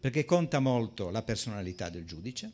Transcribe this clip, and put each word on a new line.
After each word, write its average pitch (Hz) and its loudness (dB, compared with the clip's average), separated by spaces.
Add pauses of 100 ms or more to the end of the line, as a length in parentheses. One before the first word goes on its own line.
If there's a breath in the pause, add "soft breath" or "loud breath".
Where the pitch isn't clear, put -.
perché 139 0
conta 170 4
molto 117 2
la 110 -2
personalità 101 -2
del 85 -8
giudice 117 -10